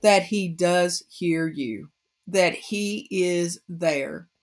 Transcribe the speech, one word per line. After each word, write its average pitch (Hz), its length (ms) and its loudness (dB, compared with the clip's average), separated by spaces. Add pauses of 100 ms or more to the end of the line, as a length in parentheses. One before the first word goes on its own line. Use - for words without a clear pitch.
that 202 220 6
he 196 240 -2
does 175 640 2
hear 165 380 -2
you, 139 420 -6 (360)
that 180 300 2
he 208 560 -6
is 175 580 0
there 160 600 -4 (140)